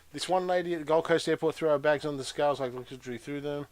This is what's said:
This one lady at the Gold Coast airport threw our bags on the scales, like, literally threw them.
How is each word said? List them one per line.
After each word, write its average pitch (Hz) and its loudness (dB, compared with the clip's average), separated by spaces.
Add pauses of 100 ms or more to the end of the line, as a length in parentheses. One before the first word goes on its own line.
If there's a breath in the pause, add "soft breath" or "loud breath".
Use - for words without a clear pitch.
(140 loud breath)
This 143 -8
one 185 2
lady 180 0
at 165 -2
the 151 -8
Gold 160 4
Coast 165 2
airport 160 2
threw 160 0
our 147 4
bags 147 2
on 147 -2
the 131 -6
scales, 147 0
like, 127 -4
literally 127 -10
threw 143 -8
them. 143 -6